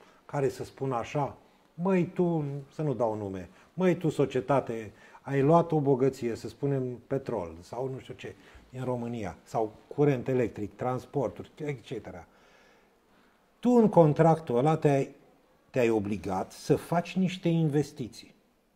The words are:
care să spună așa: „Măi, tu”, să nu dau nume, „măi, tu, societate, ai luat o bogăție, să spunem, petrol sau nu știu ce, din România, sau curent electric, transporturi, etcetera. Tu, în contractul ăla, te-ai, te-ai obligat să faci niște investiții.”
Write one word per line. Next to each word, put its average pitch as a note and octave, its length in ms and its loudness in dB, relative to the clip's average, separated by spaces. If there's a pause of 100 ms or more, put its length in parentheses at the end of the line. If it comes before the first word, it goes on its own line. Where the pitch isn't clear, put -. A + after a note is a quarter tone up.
(260)
care C#3 240 -2
să C3 140 -8
spună C3+ 320 -6
așa: A#2 400 -4 (380)
„Măi, F3+ 400 2
tu”, E3+ 300 0 (300)
să - 80 -8
nu D3+ 120 0
dau A2+ 220 0
nume, F#2+ 340 -8 (240)
„măi, F3+ 220 2
tu, E3+ 140 -2
societate, B2+ 840 0 (300)
ai C#3 200 -2
luat E3 300 4
o D#3 80 2
bogăție, C3 560 2
să A#2 120 -10
spunem, C#3 360 -4 (240)
petrol A#2 440 -6 (100)
sau B2 320 -8
nu B2+ 60 -12
știu B2 140 -16
ce, - 220 -16 (340)
din B2+ 140 -10
România, A#2+ 600 -6
sau A2 280 -2 (240)
curent C#3 320 2
electric, A2+ 480 -2
transporturi, B2 800 -6
etcetera. A#2+ 720 -10 (1300)
Tu, A#3+ 100 0
în A#3 200 6
contractul D#3+ 680 6
ăla, D3+ 200 4
te-ai, C#3 380 2 (540)
te-ai B2 200 2
obligat G2+ 600 -2
să - 240 -2
faci E3+ 400 -4
niște F#3 320 0
investiții.” D3+ 920 -2 (380)